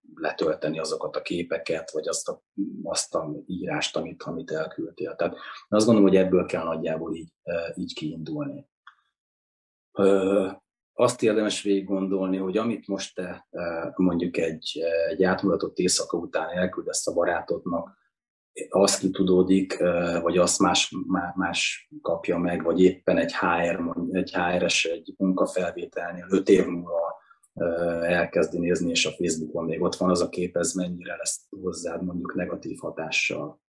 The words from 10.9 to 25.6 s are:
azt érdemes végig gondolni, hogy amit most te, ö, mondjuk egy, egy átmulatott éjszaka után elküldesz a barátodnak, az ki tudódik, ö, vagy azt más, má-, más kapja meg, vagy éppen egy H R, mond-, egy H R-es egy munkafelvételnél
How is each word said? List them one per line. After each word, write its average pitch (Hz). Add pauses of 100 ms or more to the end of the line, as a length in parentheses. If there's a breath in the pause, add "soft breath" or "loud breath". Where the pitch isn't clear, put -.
azt 120
érdemes 107
végig 98
gondolni, 95
hogy 95
amit 113
most 95
te, 90
ö, 85
mondjuk 87
egy, 80 (240)
egy 95
átmulatott 92
éjszaka 90
után 85
elküldesz 90
a 85
barátodnak, 85 (640)
az 98
ki 95
tudódik, 92
ö, 87
vagy 85
azt 90
más, 95 (120)
má-, 87
más - (140)
kapja 87
meg, 87
vagy 85
éppen 90
egy 82
H - (280)
R, 82
mond-, 85
egy 87
H 87
R-es 87
egy 85
munkafelvételnél 90